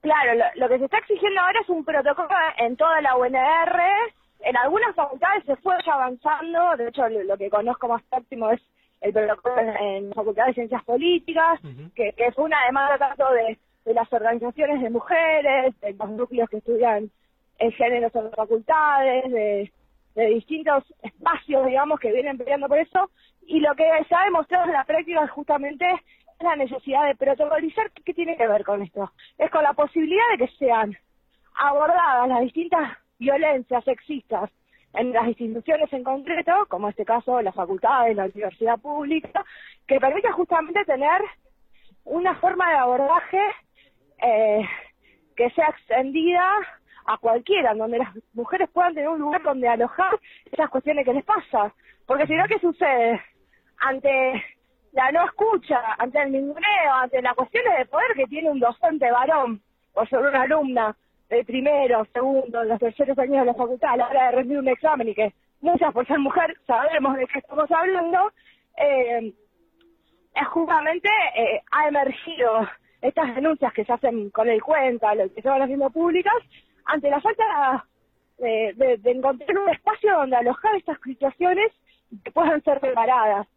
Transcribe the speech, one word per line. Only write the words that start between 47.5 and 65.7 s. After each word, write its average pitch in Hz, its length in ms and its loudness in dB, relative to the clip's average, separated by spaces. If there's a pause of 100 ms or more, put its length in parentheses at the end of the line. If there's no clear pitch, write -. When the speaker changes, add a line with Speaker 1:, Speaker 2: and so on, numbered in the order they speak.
Speaker 1:
en 214 60 -2
donde 233 200 -2
las 240 100 -2 (240)
mujeres 277 380 -4
puedan 349 240 2
tener 294 160 -4
un 330 80 -4
lugar 302 240 -2
donde 262 260 0
alojar 240 500 0 (320)
esas - 200 -2
cuestiones 285 340 -2
que 247 80 0
les 269 120 -2
pasa. 247 500 0 (320)
Porque 285 200 0
si 294 80 -2
no, 392 140 0
¿qué 427 100 0
sucede? 254 640 2 (540)
Ante 262 640 0 (500)
la 262 200 2
no 339 120 4
escucha 370 560 0 (180)
ante 254 240 -2
el 277 100 -2
ninguneo, 302 600 0 (100)
ante 254 200 -2
las 247 120 0
cuestiones 370 440 0
de 254 80 -2
poder 440 300 0
que 262 100 0
tiene 302 240 -2
un 277 100 -2
docente 269 500 2
varón 254 500 0 (320)
por 214 160 -2
sobre 262 220 2
una 269 120 2
alumna 254 540 0 (320)
de 240 160 0
primero, 254 680 2
segundo, 247 520 -2
los 220 160 -2
terceros 262 380 0
años 269 220 2
de 254 60 4
la 240 80 2
facultad 247 380 -2
a 240 40 0
la 240 120 0
hora 262 180 4
de 247 100 2
rendir 262 220 -2
un 269 100 -2
examen 254 400 0
y 208 60 -4
que 208 180 0 (280)
muchas 330 320 2